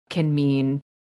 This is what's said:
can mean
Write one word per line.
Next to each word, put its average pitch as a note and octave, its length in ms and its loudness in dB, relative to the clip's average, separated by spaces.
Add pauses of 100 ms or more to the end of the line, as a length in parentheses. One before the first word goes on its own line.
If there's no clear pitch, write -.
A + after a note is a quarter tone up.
(120)
can D#3 240 0
mean C#3 480 0 (300)